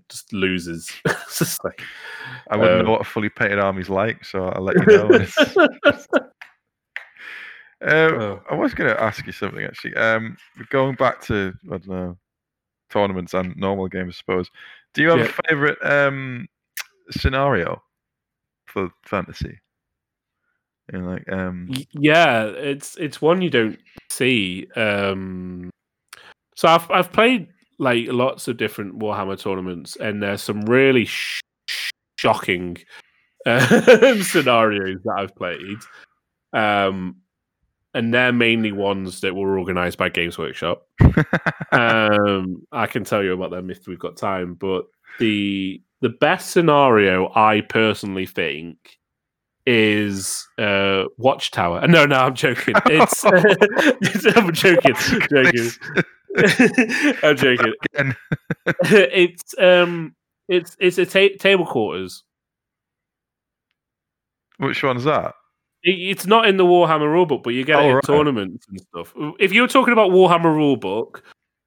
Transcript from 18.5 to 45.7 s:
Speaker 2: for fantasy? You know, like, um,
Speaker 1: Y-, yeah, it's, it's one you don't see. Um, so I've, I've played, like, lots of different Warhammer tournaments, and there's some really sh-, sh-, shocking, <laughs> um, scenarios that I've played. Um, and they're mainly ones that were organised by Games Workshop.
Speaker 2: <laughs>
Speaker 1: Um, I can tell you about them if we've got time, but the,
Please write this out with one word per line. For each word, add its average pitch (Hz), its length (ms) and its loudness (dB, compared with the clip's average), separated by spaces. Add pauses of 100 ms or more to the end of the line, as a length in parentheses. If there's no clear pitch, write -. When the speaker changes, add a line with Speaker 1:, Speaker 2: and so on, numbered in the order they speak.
Speaker 2:
for 95 220 -6 (140)
fantasy? - 560 -10 (1300)
You 95 80 -10
know, 90 100 -10
like, - 200 -12
um, 90 400 -8
Speaker 1:
Y-, - 200 -12
yeah, 147 540 2
it's, 139 520 -10
it's 151 240 -10
one 170 200 2
you 170 80 -2
don't 117 300 0 (300)
see. 104 640 -2
Um, 95 920 -4 (880)
so - 140 4
I've, 170 220 4
I've 180 200 0
played, 226 360 2 (320)
like, 120 300 0
lots 127 380 -2
of 120 100 -6
different 104 420 -8
Warhammer 101 380 -6
tournaments, 92 600 -8
and 104 260 -6
there's 101 180 -4
some 104 200 -8
really 127 440 4
sh-, - 360 -8 (260)
sh-, - 220 -8 (280)
shocking, 90 600 -2 (340)
<laughs> - 340 -20
um, 214 800 4
scenarios 110 800 0
that 104 140 -4
I've 98 180 -8
played. 92 420 -10 (760)
Um, 98 640 -2 (800)
and 117 180 -4
they're 123 200 2
mainly 113 380 0
ones 98 500 -6
that 95 140 -4
were 98 240 -2
organised 90 400 -4
by 90 100 -2
Games 85 280 -6
Workshop. 80 500 -8 (120)
Speaker 2:
<laughs> - 140 8 (580)
Speaker 1:
Um, 104 880 2 (100)
I 117 140 -4
can 104 180 -6
tell 101 200 -2
you 92 100 -2
about 92 160 -6
them 90 220 -10
if - 160 -18
we've 90 100 -12
got 85 180 -12
time, 92 380 -6
but 92 320 -6 (320)
the, 101 640 -4 (220)